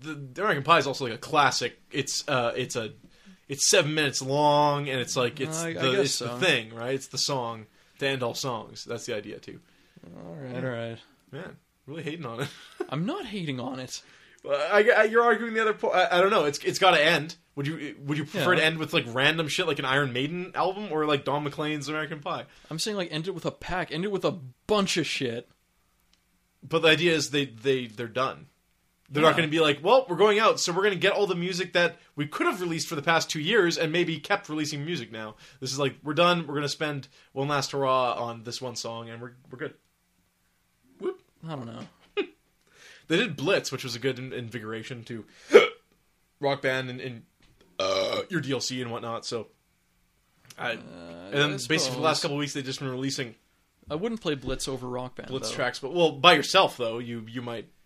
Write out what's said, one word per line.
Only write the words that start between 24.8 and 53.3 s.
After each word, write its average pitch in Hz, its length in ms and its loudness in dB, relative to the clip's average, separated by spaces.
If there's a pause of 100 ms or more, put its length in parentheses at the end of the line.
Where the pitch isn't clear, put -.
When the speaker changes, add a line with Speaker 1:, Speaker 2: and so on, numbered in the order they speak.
Speaker 2:
of 160 80 2
shit. 120 420 -4 (1160)
Speaker 1:
But 160 180 0
the 160 60 6
idea 160 260 6
is 156 180 0
they, 143 140 2
they, 127 420 0
they're 113 200 -8
done. 110 400 -4 (600)
They're 139 120 0
not 156 100 8
Speaker 2:
Yeah. 139 100 4
Speaker 1:
gonna 160 80 2
be 160 100 2
like, 147 240 4
"Well, 247 240 6
we're 175 80 -4
going 202 240 6
out, 190 220 4
so 180 100 0
we're 180 120 0
gonna 202 120 2
get 180 160 2
all 196 160 2
the 180 80 0
music 175 380 -4
that 175 240 2 (180)
we 147 120 -4
could 339 200 -2
have 208 140 0
released 165 260 -4
for 170 80 -8
the 147 60 -4
past 160 280 2
two 156 120 -6
years 175 360 2
and 156 140 0
maybe 165 280 0
kept - 280 -2
releasing 151 380 -6
music 135 260 -6
now." 110 240 -10 (240)
This 127 140 -6
is 135 40 -6
like, 139 240 0
"We're 151 120 -6
done. 170 340 4
We're 147 80 -8
gonna 147 140 -2
spend 147 400 -6 (240)
one 139 160 -2
last 143 240 0
hurrah 131 400 2
on 117 300 -6
this - 180 -10
one 123 160 -8
song, 117 320 -8
and 113 120 -14
we're, 120 120 -14 (180)
we're 127 80 -14
good." - 140 -10 (1300)
Whoop. 370 220 -6 (240)
Speaker 2:
I 165 100 -10
don't 131 120 -8
know. 113 120 -14 (360)
Speaker 1:
<laughs> 403 80 0 (840)
They 160 100 2
did 202 180 0
Blitz, 151 380 0
which 127 100 -6
was 123 100 -8
a 120 60 -8
good 127 200 -2
in-, 131 120 -12
invigoration 113 720 -10
to 113 220 -12 (260)
<gasps> - 180 10 (720)
Rock 139 220 -2
Band 131 280 -2
and, 123 120 -10
and, 120 220 -10 (560)
uh, 95 500 0
your 175 120 -4
D 131 120 -6
L 123 80 -2
C 127 200 -6
and 120 100 -8
whatnot. 117 340 -8
So, 113 220 -8 (1080)
I, 120 160 -4
Speaker 2:
Uh, 113 40 -8 (480)
Speaker 1:
and 101 80 -10
then 143 200 2
Speaker 2:
I 139 40 -4
Speaker 1:
basically 156 200 0
for 135 180 -2
the 127 60 -4
last 151 160 2
Speaker 2:
suppose. - 40 -4
Speaker 1:
couple 147 160 -2
of - 20 -2
weeks, 143 140 -4
they've 143 120 -6
just 127 140 -6
been 139 100 -6
releasing 131 460 -6 (540)